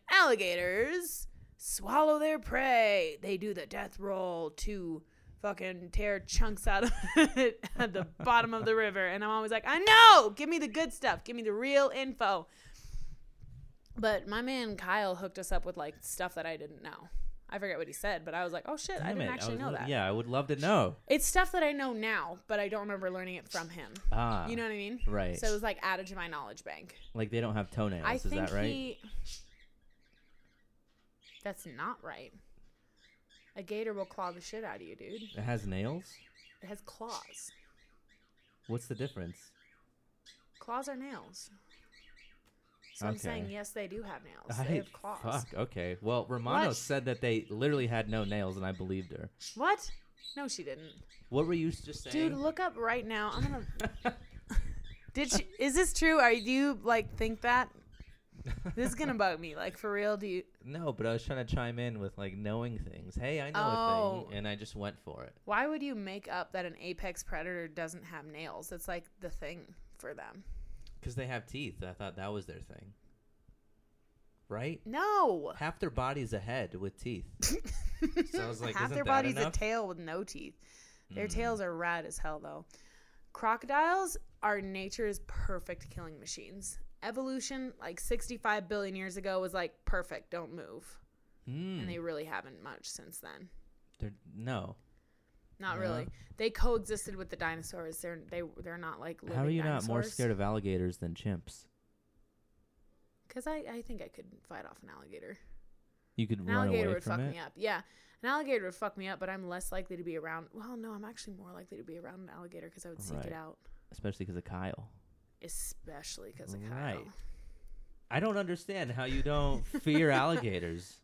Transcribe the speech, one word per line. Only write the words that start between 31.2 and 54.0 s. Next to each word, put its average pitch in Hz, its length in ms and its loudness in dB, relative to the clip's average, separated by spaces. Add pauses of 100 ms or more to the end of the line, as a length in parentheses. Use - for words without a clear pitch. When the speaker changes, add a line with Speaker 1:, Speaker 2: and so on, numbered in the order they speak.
Speaker 1:
that's 202 220 -8
not 160 380 -6
right. - 280 -12 (1200)
A 208 80 -8
gator 214 300 -4
will 196 120 -2
claw 185 260 -6
the 175 100 -14
shit 220 220 -8
out 139 140 -8
of - 40 -14
you, 85 140 -12
dude. - 260 -12 (140)
Speaker 2:
It 104 60 -6
has 117 240 -2
nails? 110 400 -2 (560)
Speaker 1:
It 185 60 -16
has 208 140 -12
claws. - 720 -12 (1160)
Speaker 2:
What's 120 200 -4
the 123 80 -6
difference? 98 400 -6 (1200)
Speaker 1:
Claws 254 280 -6
are 277 80 -8
nails. 254 540 -12 (1500)
So 104 120 -4
I'm 110 60 0
Speaker 2:
Okay. - 60 -6
Speaker 1:
saying, - 300 -6
yes, 208 220 -10
they 202 160 -6
do 208 160 -10
have 185 200 -12
nails. 110 360 -8
Speaker 2:
I, 131 40 -2
Speaker 1:
They 151 140 0
have - 160 -4
claws. 202 280 -10
Speaker 2:
fuck, 120 340 -2
okay. 90 460 -2
Well, 113 280 0
Romano 127 380 2
Speaker 1:
What? 123 80 0
Speaker 2:
said 135 300 -2
that 123 140 0
they 113 300 2
literally 127 380 2
had 113 200 0
no 110 160 0
nails, 98 340 0
and 95 80 -2
I 95 80 -2
believed 92 380 -4
her. - 180 -10 (260)
Speaker 1:
What? 349 340 2 (480)
No, 277 100 -4
she - 160 -6
didn't. 143 280 -10 (380)
Speaker 2:
What 151 180 4
were 175 60 2
you 165 160 2
s-, - 120 -4
just - 220 -10
saying? - 100 -6 (160)
Speaker 1:
Dude, 277 80 -2
look 311 220 0
up 349 180 -2
right 233 280 0
now. 214 280 -2
I'm 240 100 -2
gonna - 720 -2 (300)